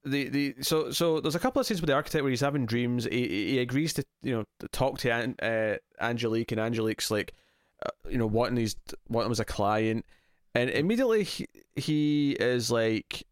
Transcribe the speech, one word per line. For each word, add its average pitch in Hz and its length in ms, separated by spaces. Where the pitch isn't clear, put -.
the, 139 260
the, 139 320
so, 156 300
so 160 280
there's 156 160
a 170 40
couple 262 200
of 247 60
scenes 185 160
with 165 60
the 139 60
architect 147 300
where 139 60
he's 123 120
having 139 240
dreams. 120 400
He, 123 220
he, 95 240
he 131 80
agrees 131 360
to, 143 80
you 127 140
know, 110 100
to - 100
talk 135 300
to 120 140
An-, 117 280
uh, 110 360
Angelique, 113 500
and 110 100
Angelique's 110 500
like, 104 220
uh, - 40
you 127 80
know, 113 100
wanting 113 300
his, 113 180
wanting 117 180
him 120 40
as 113 80
a 110 60
client, 110 600
and 123 140
immediately 220 540
he, - 240
he 147 580
is 120 380
like 113 600